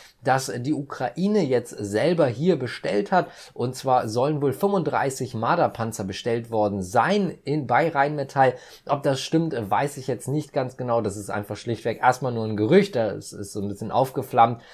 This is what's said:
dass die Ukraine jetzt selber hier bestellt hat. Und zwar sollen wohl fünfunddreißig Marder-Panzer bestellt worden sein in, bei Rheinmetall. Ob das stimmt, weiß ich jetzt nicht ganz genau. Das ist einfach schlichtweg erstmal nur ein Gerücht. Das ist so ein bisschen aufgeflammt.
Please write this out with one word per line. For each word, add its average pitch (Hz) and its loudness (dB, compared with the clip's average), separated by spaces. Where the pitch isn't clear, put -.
dass 131 2
die 123 -2
Ukraine 170 0
jetzt 127 2
selber 131 2
hier 147 2
bestellt 185 -2
hat. 180 4
Und 120 -4
zwar 127 2
sollen 135 0
wohl 135 2
fünfunddreißig 139 -2
Marder-Panzer 117 0
bestellt 117 -4
worden 104 0
sein 143 0
in, 139 -2
bei 135 2
Rheinmetall. 139 2
Ob 143 -2
das 135 2
stimmt, 165 0
weiß 113 -2
ich 127 -12
jetzt 131 -4
nicht 147 -4
ganz 131 -4
genau. 120 0
Das 104 -4
ist 101 -12
einfach 104 -6
schlichtweg 117 -4
erstmal 127 2
nur 113 -4
ein 110 -2
Gerücht. 156 4
Das 101 -2
ist 101 -10
so 104 -6
ein 98 -4
bisschen 101 -8
aufgeflammt. 120 2